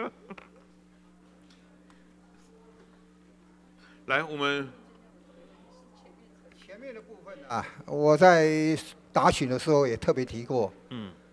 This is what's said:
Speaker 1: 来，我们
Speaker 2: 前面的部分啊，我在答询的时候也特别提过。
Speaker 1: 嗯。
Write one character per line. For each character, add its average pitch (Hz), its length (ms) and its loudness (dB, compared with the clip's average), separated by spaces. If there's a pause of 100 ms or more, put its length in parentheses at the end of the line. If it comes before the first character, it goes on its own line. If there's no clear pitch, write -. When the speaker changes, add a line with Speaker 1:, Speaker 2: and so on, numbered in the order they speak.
(4000)
Speaker 1:
来， 135 140 0
我 156 140 -10
们 143 320 -2 (2000)
Speaker 2:
前 190 120 -20
面 262 160 -16
的 220 80 -18
部 214 220 -20
分 190 100 -18 (140)
啊， 117 180 -6 (200)
我 151 320 2
在 156 600 6 (360)
答 156 180 4
询 143 160 -4
的 127 100 -2
时 160 120 -4
候 143 180 4
也 117 80 -2
特 160 180 0
别 127 120 -4
提 117 180 -10
过。 120 300 -4 (160)
Speaker 1:
嗯。 107 240 -12 (200)